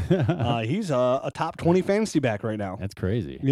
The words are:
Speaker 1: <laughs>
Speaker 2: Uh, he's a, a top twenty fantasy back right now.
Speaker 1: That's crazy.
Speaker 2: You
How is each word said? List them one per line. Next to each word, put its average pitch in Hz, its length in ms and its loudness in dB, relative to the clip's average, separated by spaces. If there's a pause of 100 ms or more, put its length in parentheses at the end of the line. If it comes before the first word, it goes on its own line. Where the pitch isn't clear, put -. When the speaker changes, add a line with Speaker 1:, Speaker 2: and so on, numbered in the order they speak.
Speaker 1:
<laughs> - 80 -6
Speaker 2:
Uh, 127 500 2
he's 165 300 -2
a, 127 320 2
a 143 100 -6
top 165 240 -4
twenty 175 240 4
fantasy 196 380 0
back 113 240 0
right 110 160 -4
now. 98 200 -6
Speaker 1:
That's 98 140 -6
crazy. 92 480 -2
Speaker 2:
You 135 100 2